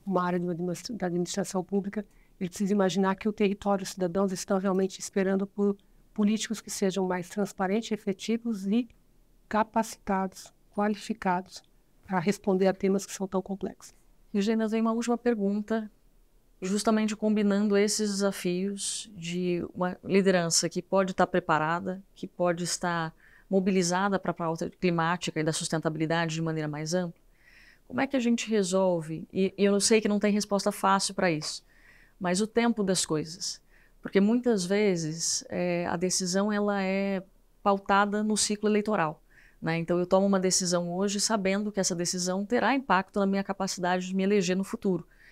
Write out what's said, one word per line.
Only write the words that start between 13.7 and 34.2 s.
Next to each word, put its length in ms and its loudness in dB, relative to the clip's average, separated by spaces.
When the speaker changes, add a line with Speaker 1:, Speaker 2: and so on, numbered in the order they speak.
Speaker 2:
Eugênia, 320 2
eu 40 0
tenho 140 0
uma 80 2
última 260 0
pergunta, 720 -2
justamente 540 0
combinando 640 2
esses 340 0
desafios 1040 -4
de 580 -4
uma 300 -4
liderança 640 4
que 140 -6
pode 300 0
estar 160 4
preparada, 720 0
que 140 -12
pode 360 0
estar 500 -4
mobilizada 720 2
para 120 -2
a 20 0
pauta 360 -4
climática 720 0
e 40 0
da 100 0
sustentabilidade 800 -2
de 60 -2
maneira 260 -2
mais 260 -6
ampla. 280 -2
Como 120 -4
é 80 2
que 80 -2
a 60 0
gente 280 0
resolve? 840 0
E, 240 0
e 80 2
eu 160 4
sei 180 6
que 80 0
não 120 2
tem 120 2
resposta 400 0
fácil 420 2
para 160 0
isso, 320 -4
mas 220 0
o 80 0
tempo 360 2
das 220 0
coisas. 560 -6
Porque 200 2